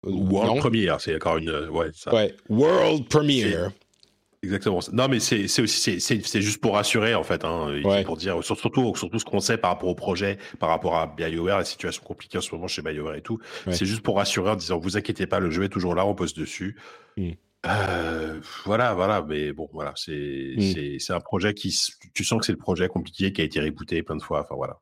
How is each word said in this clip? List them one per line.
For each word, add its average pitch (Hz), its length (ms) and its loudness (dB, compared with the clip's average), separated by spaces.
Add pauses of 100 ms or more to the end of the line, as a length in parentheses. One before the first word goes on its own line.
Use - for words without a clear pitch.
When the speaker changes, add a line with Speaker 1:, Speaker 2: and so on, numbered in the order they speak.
Speaker 1:
Euh, 98 40 -2
Speaker 2:
World 98 440 4
Speaker 1:
non. 139 60 2
Speaker 2:
Premiere, 107 400 2
c'est 80 160 -2
encore 80 220 2
une, 80 100 -2
euh, 78 200 -2
ouais, 80 260 0
ça. - 200 -2
Speaker 1:
Ouais, 107 200 2 (140)
World 156 600 4
Premiere. 110 600 4
Speaker 2:
C'est, - 760 -18
exactement. 95 320 0 (140)
Non, 123 160 4
mais 123 100 4
c'est, 101 300 2
c'est - 140 2
aussi, - 180 2
c'est, 92 180 0
c'est, 101 260 0
c'est 104 180 0
juste 104 180 0
pour 104 140 2
rassurer, 107 400 4
en 85 100 2
fait, 85 200 -2
hein, 80 300 -2
et 73 100 -4
Speaker 1:
Ouais. 98 200 4
Speaker 2:
pour 82 120 -4
dire, 82 280 -2
sur-, - 120 -2
surtout, 117 380 2
surtout 92 240 -4
ce 101 60 -2
qu'on - 160 0
sait - 180 2
par 90 140 2
rapport - 160 -2
au 90 80 0
projet, 98 420 -2 (220)
par 82 80 2
rapport 80 280 2
à 80 120 2
BioWare, 82 500 0
la 92 60 0
situation - 400 -8
compliquée - 340 -8
en - 40 -2
ce - 120 -8
moment 87 140 -8
chez - 140 -6
BioWare 76 340 -6
et 78 60 -10
tout. 113 180 -6 (260)
Speaker 1:
Ouais. 92 60 0
Speaker 2:
C'est 90 140 0
juste 107 160 -2
pour 101 140 2
rassurer 101 340 2
en 110 60 2
disant, « 98 220 -2
Vous 92 180 -2
inquiétez 101 300 -2
pas, 95 140 0
le 90 100 2
jeu 87 140 0
est 98 40 0
toujours 90 280 0
là, 95 100 2
on 101 80 2
pose 90 200 -4
dessus. » 90 420 -8 (400)
Speaker 1:
Mm. 90 140 -4 (360)
Speaker 2:
Euh, 82 720 -2 (280)
voilà, 110 280 2
voilà, 92 320 2
mais 76 260 -2
bon, 76 200 -10
voilà, 76 240 -6
c'est, 69 600 -6
Speaker 1:
Mm. 110 40 2 (120)
Speaker 2:
c'est, 71 280 -4
c'est - 140 -6
un 87 60 0
projet 101 340 -2
qui - 160 -6
s-, - 200 -2 (240)
tu - 80 -2
sens 110 160 0
que - 80 -2
c'est 110 60 0
le 85 60 -2
projet 90 280 0
compliqué 95 460 -2
qui - 80 -4
a 80 40 4
été 76 140 -2
rebooté 76 460 -2
plein 80 120 -6
de 78 60 -6
fois, 73 200 -2
enfin - 120 -8
voilà. 67 280 -6